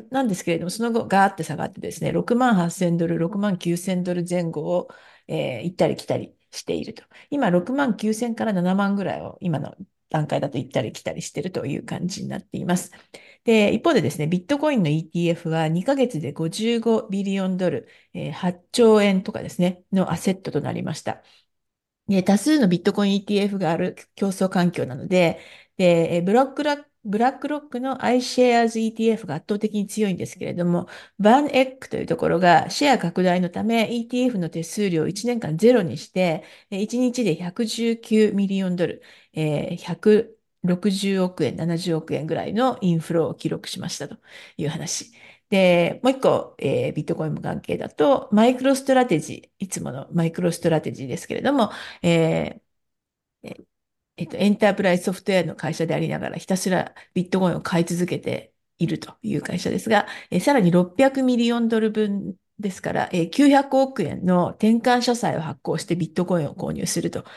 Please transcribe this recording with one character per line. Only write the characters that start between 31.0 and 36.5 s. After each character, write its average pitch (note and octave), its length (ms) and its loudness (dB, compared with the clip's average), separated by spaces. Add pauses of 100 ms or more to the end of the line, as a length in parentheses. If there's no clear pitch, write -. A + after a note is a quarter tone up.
バ A3 240 6
ン D4 80 0
エ C4 140 4
ッ C4 160 -4
ク - 100 -18
と - 80 -4
い - 60 -4
う - 20 -8
と E3 120 -2
こ - 120 0
ろ E3 100 2
が F3 300 6
シ - 160 -2
ェ C#4 80 6
ア A3 60 4
拡 F3+ 240 -2
大 F3+ 180 4
の F3 80 -2
た G3 140 -6
め、 A3 280 0
イ A#3+ 100 -4
ー A#3 80 -12
テ B3 80 -2
ィ B3 80 2
ー - 20 2
エ - 20 0
フ G#3 80 -2
の E3+ 120 -2
手 E3 120 -6
数 G3+ 300 -4
料 D#3 120 2
を - 40 -2
一 F#3+ 180 -6
年 A#3+ 140 -2
間 D#3 180 -4
ゼ A3+ 160 8
ロ A3+ 80 4
に D3 160 -4
し - 120 -16
て、 F3+ 340 0 (260)